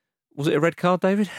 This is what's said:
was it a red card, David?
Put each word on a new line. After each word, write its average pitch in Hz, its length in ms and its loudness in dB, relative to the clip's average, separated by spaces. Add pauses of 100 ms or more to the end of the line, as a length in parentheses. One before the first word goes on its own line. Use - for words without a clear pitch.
(340)
was 143 140 -4
it - 60 0
a 147 60 2
red 165 160 0
card, 180 240 0
David? 196 380 0